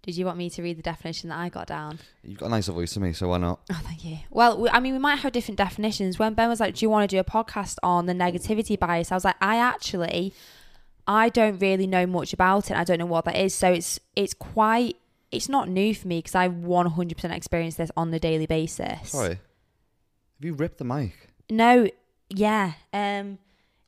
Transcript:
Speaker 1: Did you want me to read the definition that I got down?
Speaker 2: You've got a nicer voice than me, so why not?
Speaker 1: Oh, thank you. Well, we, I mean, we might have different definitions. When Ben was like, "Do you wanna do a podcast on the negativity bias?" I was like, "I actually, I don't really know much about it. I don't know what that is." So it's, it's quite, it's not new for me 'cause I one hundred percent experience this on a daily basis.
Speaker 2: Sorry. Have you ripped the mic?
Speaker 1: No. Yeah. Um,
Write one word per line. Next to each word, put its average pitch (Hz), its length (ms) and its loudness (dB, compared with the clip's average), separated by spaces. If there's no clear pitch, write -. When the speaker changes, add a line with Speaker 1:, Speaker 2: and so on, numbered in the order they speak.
Speaker 1:
Did 175 120 -8
you 180 100 -2
want 175 120 -4
me 175 140 -6
to 170 120 -10
read 170 140 -6
the 160 40 -14
definition 165 500 -8
that 147 60 -8
I 175 120 -6
got - 180 -10
down? 151 320 -10
Speaker 2:
You've 98 160 -14
got - 60 -6
a 104 40 -2
nicer 107 220 0
voice 85 220 -4
than 101 100 -2
me, 87 80 0
so 87 160 -2
why 90 120 2
not? 87 200 0
Speaker 1:
Oh, 165 140 -6
thank 165 220 -12
you. 160 140 -12
Well, 233 280 4
we, 233 120 2
I 233 100 6
mean, 262 140 -2
we 262 60 -2
might 285 180 2
have 269 160 -2
different 226 240 -4
definitions. 202 600 -2
When 220 160 2
Ben 226 140 2
was 233 140 0
like, 190 140 0
"Do 220 100 0
you 220 40 4
wanna 208 180 4
do 190 120 0
a 185 60 2
podcast 214 580 -4
on 175 220 2
the 180 80 0
negativity 180 640 0
bias?" 170 320 0
I 185 40 0
was 185 100 0
like, 190 160 2
"I 208 160 2
actually, 190 760 -2
I 220 220 4
don't 214 320 4
really 190 280 2
know 185 200 2
much 180 240 -2
about 190 400 2
it. - 60 0
I 175 80 0
don't 170 140 2
know 175 60 -4
what 170 200 0
that 170 100 -2
is." 190 180 2
So 180 200 4
it's, - 260 -4
it's 202 180 -2
quite, 220 640 0
it's - 200 -6
not 269 180 0
new 196 260 0
for - 140 -10
me 170 140 -2
'cause - 140 -4
I 180 120 4
one 175 380 0
hundred 170 320 -2
percent 170 160 -6
experience 165 420 -4
this 165 220 -4
on 165 160 -2
a 165 60 -2
daily 160 260 0
basis. - 640 -4
Speaker 2:
Sorry. 113 260 -2
Have - 20 -8
you 160 140 -6
ripped 151 240 -4
the 135 80 -8
mic? 123 260 -4
Speaker 1:
No. 233 400 8
Yeah. 202 440 0
Um, 202 460 -4